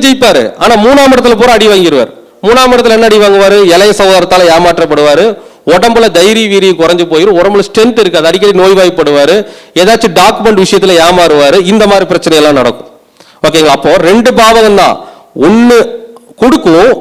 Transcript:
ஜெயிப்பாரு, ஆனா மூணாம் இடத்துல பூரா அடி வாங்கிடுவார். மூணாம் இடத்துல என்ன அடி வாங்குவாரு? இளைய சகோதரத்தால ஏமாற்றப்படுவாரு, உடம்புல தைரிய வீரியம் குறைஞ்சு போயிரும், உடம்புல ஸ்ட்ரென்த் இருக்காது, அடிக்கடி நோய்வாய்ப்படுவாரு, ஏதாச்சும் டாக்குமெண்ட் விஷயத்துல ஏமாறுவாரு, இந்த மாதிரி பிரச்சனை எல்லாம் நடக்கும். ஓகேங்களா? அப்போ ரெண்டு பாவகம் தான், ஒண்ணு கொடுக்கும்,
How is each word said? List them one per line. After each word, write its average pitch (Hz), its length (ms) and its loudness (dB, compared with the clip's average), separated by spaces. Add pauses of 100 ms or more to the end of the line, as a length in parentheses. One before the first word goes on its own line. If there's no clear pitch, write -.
ஜெயிப்பாரு, 254 400 0 (200)
ஆனா 226 100 0 (120)
மூணாம் 277 300 2
இடத்துல 240 260 0
பூரா 240 160 2
அடி 214 140 0
வாங்கிடுவார். 156 400 0 (340)
மூணாம் 247 280 0
இடத்துல 233 240 0
என்ன 226 120 0
அடி 220 120 0
வாங்குவாரு? 196 360 2 (160)
இளைய 202 260 2
சகோதரத்தால 185 560 0
ஏமாற்றப்படுவாரு, 165 720 0 (480)
உடம்புல 226 340 0 (100)
தைரிய 214 360 0
வீரியம் 190 280 0
குறைஞ்சு 170 300 -2
போயிரும், 180 280 0
உடம்புல 196 280 0
ஸ்ட்ரென்த் 233 360 0
இருக்காது, 165 260 -2
அடிக்கடி 202 320 0
நோய்வாய்ப்படுவாரு, 165 760 0 (460)
ஏதாச்சும் 214 380 0
டாக்குமெண்ட் 208 440 0
விஷயத்துல 190 320 0 (100)
ஏமாறுவாரு, 165 540 0 (140)
இந்த 214 180 0
மாதிரி 190 200 0
பிரச்சனை 165 300 -2
எல்லாம் 147 200 0
நடக்கும். - 280 -6 (560)
ஓகேங்களா? 151 320 0
அப்போ 147 160 -2 (160)
ரெண்டு 233 220 2 (100)
பாவகம் 220 400 2
தான், 120 160 0 (500)
ஒண்ணு 233 300 2 (640)
கொடுக்கும், 220 600 2